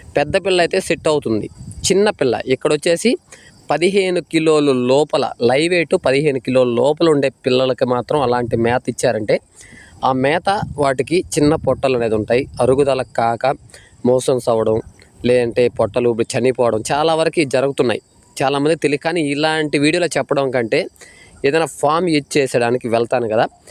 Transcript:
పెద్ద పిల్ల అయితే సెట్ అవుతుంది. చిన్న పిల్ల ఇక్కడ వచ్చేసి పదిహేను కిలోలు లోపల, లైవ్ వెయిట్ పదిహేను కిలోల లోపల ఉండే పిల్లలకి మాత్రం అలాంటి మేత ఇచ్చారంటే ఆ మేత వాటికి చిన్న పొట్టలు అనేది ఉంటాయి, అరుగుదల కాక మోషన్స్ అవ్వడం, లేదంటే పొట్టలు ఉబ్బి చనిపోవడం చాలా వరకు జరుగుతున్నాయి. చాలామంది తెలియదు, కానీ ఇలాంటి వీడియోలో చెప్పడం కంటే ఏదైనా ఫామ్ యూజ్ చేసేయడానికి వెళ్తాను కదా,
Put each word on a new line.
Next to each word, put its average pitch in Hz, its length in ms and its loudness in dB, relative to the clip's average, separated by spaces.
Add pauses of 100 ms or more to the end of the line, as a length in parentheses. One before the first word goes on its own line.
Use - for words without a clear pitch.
(180)
పెద్ద 151 280 0
పిల్ల 185 160 2
అయితే 170 180 0
సెట్ 165 280 -4
అవుతుంది. 117 420 -2 (200)
చిన్న 202 400 0
పిల్ల 120 360 -2
ఇక్కడ 139 280 0
వచ్చేసి 170 420 0 (560)
పదిహేను 180 500 0
కిలోలు 151 500 2
లోపల, 127 600 0 (100)
లైవ్ 143 320 0
వెయిట్ 170 220 0 (100)
పదిహేను 139 340 2
కిలోల 127 280 2
లోపల 139 420 2
ఉండే 139 200 2
పిల్లలకి 131 560 0
మాత్రం 123 360 0
అలాంటి 123 360 -2
మేత 117 320 0
ఇచ్చారంటే 117 500 -2 (680)
ఆ 127 60 2
మేత 165 500 0 (160)
వాటికి 139 420 0
చిన్న 151 360 0
పొట్టలు 131 420 -2
అనేది 113 180 0
ఉంటాయి, 117 320 0 (140)
అరుగుదల 131 400 2
కాక 120 540 -2 (500)
మోషన్స్ 127 440 2
అవ్వడం, 113 320 0 (440)
లేదంటే 120 420 2
పొట్టలు 120 420 0
ఉబ్బి 113 140 0
చనిపోవడం 117 680 0
చాలా 156 240 0
వరకు 160 280 0
జరుగుతున్నాయి. 131 580 0 (420)
చాలామంది 143 320 0
తెలియదు, 147 280 -2
కానీ 170 180 -2
ఇలాంటి 151 580 -2
వీడియోలో 160 280 0
చెప్పడం 139 440 -2
కంటే 127 360 -2 (580)
ఏదైనా 156 200 2
ఫామ్ 156 440 -2
యూజ్ 147 280 -2
చేసేయడానికి 123 500 0
వెళ్తాను 117 400 0
కదా, 110 200 0 (240)